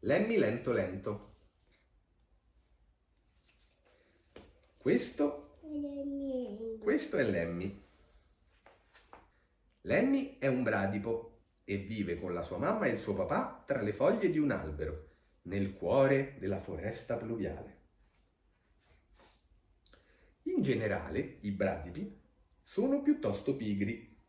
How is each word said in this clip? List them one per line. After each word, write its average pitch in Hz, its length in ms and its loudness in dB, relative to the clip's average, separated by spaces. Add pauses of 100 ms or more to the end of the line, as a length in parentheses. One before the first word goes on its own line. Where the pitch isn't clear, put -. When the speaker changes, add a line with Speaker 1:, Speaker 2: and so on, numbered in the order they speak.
Speaker 1:
Lemmy 208 320 4
lento 120 360 2
lento. 101 640 -2 (3500)
Questo, - 880 0
Speaker 2:
Lemmy. 277 1160 -6
Speaker 1:
questo 220 400 0
è 143 40 4
Lemmy. 90 600 -2 (2000)
Lemmy 262 560 2
è 139 100 2
un 127 160 2
bradipo 107 800 -2 (180)
e 98 140 -4
vive 95 420 -2
con 90 160 -4
la 85 80 -2
sua 90 160 -6
mamma 180 280 2
e 123 40 4
il 104 80 0
suo 101 160 -2
papà - 500 -2
tra 139 160 0
le 107 120 0
foglie 185 400 4
di 156 60 2
un 147 120 4
albero, 78 600 -4 (320)
nel 98 320 -2
cuore 135 680 4
della 95 180 -2
foresta - 580 -6
pluviale. 110 640 -6 (2750)
In 359 180 2
generale, 110 800 0
i 104 100 -2
bradipi 90 680 -2 (400)
sono 269 420 0
piuttosto 143 520 2
pigri. 101 640 -2 (100)